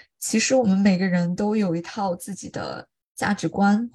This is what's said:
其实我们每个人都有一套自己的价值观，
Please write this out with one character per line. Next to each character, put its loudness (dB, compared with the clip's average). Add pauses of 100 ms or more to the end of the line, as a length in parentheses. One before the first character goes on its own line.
(200)
其 -2
实 0
我 4
们 4
每 4
个 0
人 0
都 -2
有 0
一 -4
套 -4
自 -12
己 -14
的 -10 (280)
价 -2
值 -2
观， 2